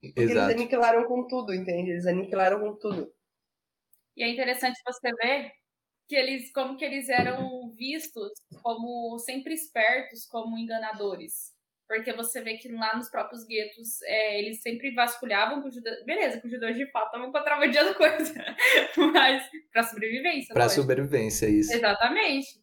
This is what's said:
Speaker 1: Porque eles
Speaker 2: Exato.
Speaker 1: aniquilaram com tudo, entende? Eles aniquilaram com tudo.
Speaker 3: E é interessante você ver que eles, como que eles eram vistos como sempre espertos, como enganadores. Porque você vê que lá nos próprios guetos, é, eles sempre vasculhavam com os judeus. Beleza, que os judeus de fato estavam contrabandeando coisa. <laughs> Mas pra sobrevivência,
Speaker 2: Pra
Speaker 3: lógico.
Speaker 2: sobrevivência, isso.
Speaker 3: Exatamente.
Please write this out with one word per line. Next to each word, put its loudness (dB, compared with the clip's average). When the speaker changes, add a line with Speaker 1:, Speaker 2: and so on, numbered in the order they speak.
Speaker 1:
Porque -4
eles 6
Speaker 2:
Exato. 4
Speaker 1:
aniquilaram 4
com -2
tudo, -4
entende? -4
Eles -2
aniquilaram 2
com -6
tudo. -8
Speaker 3:
E -6
é 0
interessante -2
você -4
ver -2
que -2
eles, -2
como -4
que -6
eles -6
eram 0
vistos -10
como -6
sempre -8
espertos, 0
como -8
enganadores. -6
Porque -4
você -6
vê -8
que -16
lá -4
nos -6
próprios -6
guetos, -6
é, 0
eles -6
sempre -6
vasculhavam 0
com -8
os -12
judeus. -10
Beleza, -2
que -14
os -8
judeus -4
de -6
fato -2
estavam -10
contrabandeando 4
coisa. 4
<laughs> 4
Mas 6
pra 4
sobrevivência, -2
Speaker 2:
Pra 6
Speaker 3:
lógico. 4
Speaker 2:
sobrevivência, 2
isso. 4
Speaker 3:
Exatamente. 2